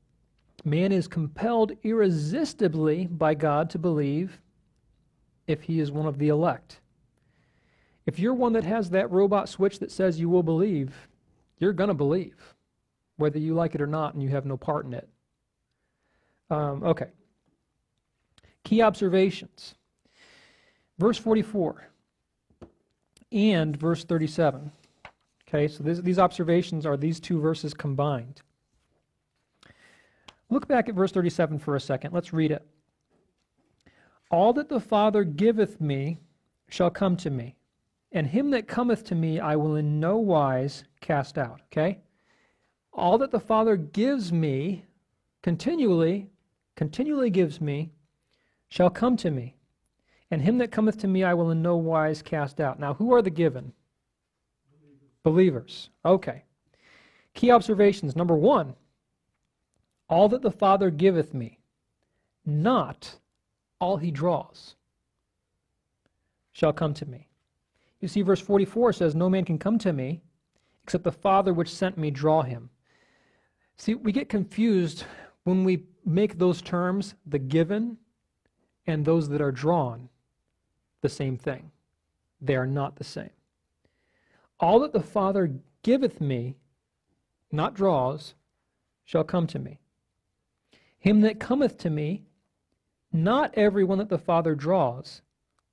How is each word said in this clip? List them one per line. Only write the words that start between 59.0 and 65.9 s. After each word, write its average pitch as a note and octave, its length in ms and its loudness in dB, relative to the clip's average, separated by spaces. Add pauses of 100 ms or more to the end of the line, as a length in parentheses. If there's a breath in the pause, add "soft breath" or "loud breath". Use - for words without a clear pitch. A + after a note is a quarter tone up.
"All F3+ 200 6
that B3 140 0
the G#3+ 80 0
Father G3 400 4
giveth E3 440 2
me, A#2 240 -10 (880)
not D3+ 720 -2 (640)
all F#3 160 0
he E3 140 -4
draws, D#3 640 -4 (1800)